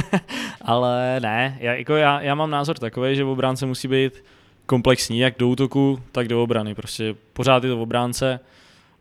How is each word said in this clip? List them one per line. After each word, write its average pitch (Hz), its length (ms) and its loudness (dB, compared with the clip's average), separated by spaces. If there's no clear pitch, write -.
<laughs> 240 400 -12
Ale 123 580 0
ne, 123 400 -2
já, 120 140 -2
jako 127 220 -2
já, 147 260 4
já 143 140 0
mám 156 160 -2
názor 143 260 -2
takovej, 127 380 -2
že 139 80 0
obránce 131 420 -2
musí 131 220 -6
být 135 360 0
komplexní, 123 540 2
jak 127 200 2
do 123 100 4
útoku, 135 500 2
tak 123 160 -2
do 117 160 2
obrany. 110 320 -2
Prostě 110 400 -6
pořád 127 300 4
je 131 60 0
to 117 120 -2
obránce, 123 580 -2